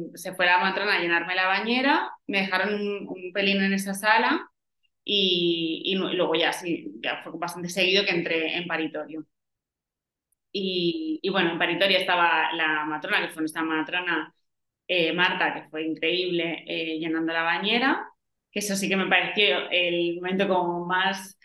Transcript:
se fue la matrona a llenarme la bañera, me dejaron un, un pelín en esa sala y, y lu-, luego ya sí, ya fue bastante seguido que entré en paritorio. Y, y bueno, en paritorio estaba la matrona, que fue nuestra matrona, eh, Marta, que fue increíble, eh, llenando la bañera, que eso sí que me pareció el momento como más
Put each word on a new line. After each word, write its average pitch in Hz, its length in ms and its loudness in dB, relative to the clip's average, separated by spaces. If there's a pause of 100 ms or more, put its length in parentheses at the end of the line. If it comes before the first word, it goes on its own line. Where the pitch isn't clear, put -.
(140)
se 185 200 -10
fue 180 120 2
la 180 120 6
matrona 196 380 2
a 175 40 0
llenarme 170 360 0
la 185 120 2
bañera, 254 640 2 (160)
me 196 160 0
dejaron 190 320 0
un, 202 340 -4
un 185 260 -10
pelín 196 280 2
en 196 120 2
esa 196 200 -2
sala 240 560 2 (540)
y, 175 800 0
y 196 100 0
lu-, 180 180 -2
luego 175 220 2
ya 156 160 2
sí, - 400 -6 (100)
ya 135 220 -4
fue 160 120 -14
bastante 175 340 -8
seguido 190 340 2
que 196 80 0
entré 165 460 -2
en 175 100 -6
paritorio. 156 580 -6 (1300)
Y, 170 680 -2
y 190 80 -2
bueno, 180 220 2
en 165 60 -4
paritorio 180 400 2
estaba 170 560 2
la 156 300 0
matrona, 165 420 -2
que 165 60 -8
fue 156 100 -6
nuestra 156 200 -4
matrona, 160 720 -2 (540)
eh, 170 240 2
Marta, 175 420 2
que 151 160 -12
fue 156 140 -6
increíble, 170 840 -2
eh, 160 340 -4
llenando 160 320 -2
la 165 120 2
bañera, 208 640 2 (460)
que 202 80 -4
eso 196 160 -2
sí 190 120 -2
que 190 80 2
me 185 120 2
pareció 185 640 2
el 175 460 2
momento 185 320 0
como 175 380 0
más 190 580 -2